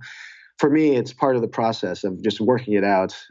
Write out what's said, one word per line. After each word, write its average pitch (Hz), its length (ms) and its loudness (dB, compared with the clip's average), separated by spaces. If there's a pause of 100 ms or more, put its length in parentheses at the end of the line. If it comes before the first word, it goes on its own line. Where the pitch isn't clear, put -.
(580)
For 151 100 4
me, 151 260 4
it's 120 180 -2
part 135 240 2
of 117 60 0
the 110 60 0
process 110 560 -2
of 92 180 -6
just 104 180 -2
working 117 340 0
it 101 100 2
out, 95 320 2 (140)